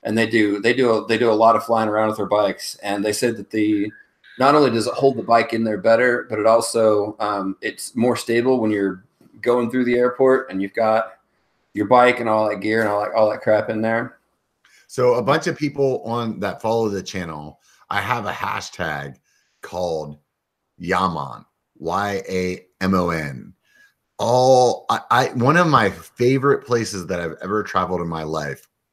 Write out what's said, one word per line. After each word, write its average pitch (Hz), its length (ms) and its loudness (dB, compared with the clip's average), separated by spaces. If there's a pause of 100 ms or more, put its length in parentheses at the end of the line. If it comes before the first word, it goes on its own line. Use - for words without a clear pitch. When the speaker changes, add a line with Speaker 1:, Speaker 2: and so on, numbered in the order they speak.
Speaker 1:
and 110 160 -2
they 113 80 2
do, 104 340 2
they 117 140 2
do 123 180 2
a, 104 140 0
they 113 100 0
do 117 140 2
a - 20 4
lot 110 240 6
of - 80 -2
flying 113 240 0
around 107 200 0
with 107 100 -4
their 101 80 -4
bikes, 101 560 -2
and 101 220 -4
they 107 80 0
said 113 240 -2
that 104 140 -16
the, 104 400 -2 (480)
not 139 160 4
only 143 160 4
does 113 180 -2
it - 60 -6
hold 135 220 2
the 110 60 -8
bike 117 300 2
in 113 120 -2
there 107 140 -2
better, 120 500 2
but 107 100 -6
it 104 80 2
also, 110 760 2
um, 98 420 -4
it's - 320 -10
more 120 220 0
stable 120 440 0
when 110 100 0
you're 98 340 -2 (360)
going 120 300 0
through 127 140 0
the 120 100 0
airport 123 560 2
and 95 100 -6
you've 98 140 -6
got 110 440 0 (560)
your 104 120 -2
bike 123 340 6
and 117 80 -2
all 107 200 2
that 101 120 -4
gear 110 200 0
and 107 80 0
all 104 120 0
that, 107 120 -4
all 107 180 2
that 107 100 -6
crap 107 300 0
in 110 100 -4
there. 113 380 -4 (720)
Speaker 2:
So 123 260 2
a 123 80 -2
bunch 147 240 0
of 160 100 -4
people 139 460 -2
on 117 380 -6
that 98 200 -6
follow 113 300 0
the 98 120 -6
channel, 78 580 -10 (280)
I 101 120 -2
have 110 260 -4
a 92 60 -6
hashtag 78 840 -8 (440)
called 80 580 -8 (600)
Yaman, 85 680 -4 (340)
Y 95 500 -4
A 92 380 -4 (140)
M 95 140 0
O 87 160 2
N. 76 420 -8 (680)
All 127 680 4
I, - 120 0 (100)
I, 127 180 4
one 131 280 2
of 175 100 4
my 120 240 4
favorite 131 760 0
places 104 400 -4
that 87 140 -4
I've 82 220 -8
ever 104 200 -4
traveled 92 380 -4
in 87 80 -6
my 80 140 -6
life 78 460 -8 (240)